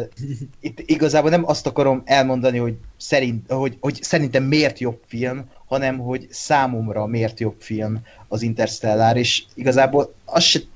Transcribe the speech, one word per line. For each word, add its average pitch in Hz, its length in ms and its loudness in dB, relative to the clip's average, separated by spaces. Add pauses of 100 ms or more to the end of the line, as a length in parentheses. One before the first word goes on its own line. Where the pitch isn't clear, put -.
(600)
itt - 260 -10
igazából 151 440 4
nem 170 180 2
azt 147 200 -2
akarom 131 380 2
elmondani, 131 520 2
hogy 120 200 -2 (200)
szerint-, 127 540 -2
hogy, 131 280 -2
hogy - 240 -4
szerintem 135 400 0
miért 143 360 2
jobb 120 280 -4
film, 127 420 -6 (160)
hanem 131 320 -2
hogy 127 340 -6
számomra 113 720 0
miért 110 340 -2
jobb 110 200 -4
film 110 420 -6 (260)
az 107 140 -4
Interstellar, 113 760 2
és - 260 0 (100)
igazából 131 600 2 (120)
azt - 200 2
se - 140 2 (160)